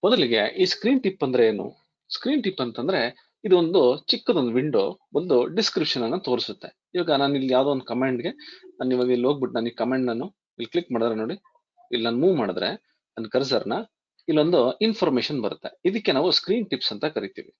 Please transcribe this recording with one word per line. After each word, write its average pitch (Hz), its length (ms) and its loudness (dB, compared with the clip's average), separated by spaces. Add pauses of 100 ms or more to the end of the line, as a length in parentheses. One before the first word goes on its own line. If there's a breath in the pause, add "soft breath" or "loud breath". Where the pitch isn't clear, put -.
ಮೊದಲಿಗೆ 156 380 2 (180)
ಈ 190 60 4
screen 254 380 0
tip 190 220 -2
ಅಂದ್ರೆ 127 220 2
ಏನು? 107 200 0 (440)
screen 269 320 -2
tip 196 180 -4
ಅಂತಂದ್ರೆ 127 400 -2 (440 soft breath)
ಇದು 190 140 6
ಒಂದು 170 220 4 (260)
ಚಿಕ್ಕದೊಂದು 156 460 0
ವಿಂಡೋ, 127 300 2 (320)
ಒಂದು 156 220 2 (100)
description 156 580 -2
ಅನ್ನ 127 120 -2
ತೋರಿಸುತ್ತೆ. 123 520 -4 (240)
ಇವಾಗ 170 180 -2
ನಾನು 139 240 2
ಇಲ್ಲಿ 131 180 0
ಯಾವ್ದೋ 135 180 4
ಒಂದು 131 140 -2
ಕಮಾಂಡ್‌ಗೆ, 127 480 -2 (360 loud breath)
ನಾನು 127 220 -6
ಇವಾಗ 123 200 2
ಇಲ್ಲಿ 123 160 2
ಹೋಗ್ಬಿಟ್ಟು 139 280 0
ನಾನು 117 140 -2
ಈ 117 60 -10
command 127 320 -2
ನಾನು 120 200 -4 (240)
ಇಲ್ಲಿ - 200 -12
click 175 220 -4
ಮಾಡಿದ್ರೆ 220 260 0
ನೋಡಿ, 120 180 -6 (540)
ಇಲ್ಲಿ 117 140 -2
ನಾನು 117 140 0
move 175 180 4
ಮಾಡಿದ್ರೆ 95 340 -2 (460)
ನನ್ನ 113 100 -8
ಕರ್ಸರ್‌ನ 127 520 -2 (500)
ಇಲ್ಲೊಂದು 156 320 4 (200)
information 151 640 0
ಬರುತ್ತೆ. - 280 -8 (140)
ಇದಕ್ಕೆ 196 280 0
ನಾವು 151 180 2
screen 214 380 -2
tips - 240 -6
ಅಂತ 101 120 -8
ಕರಿತೀವಿ. 104 560 -8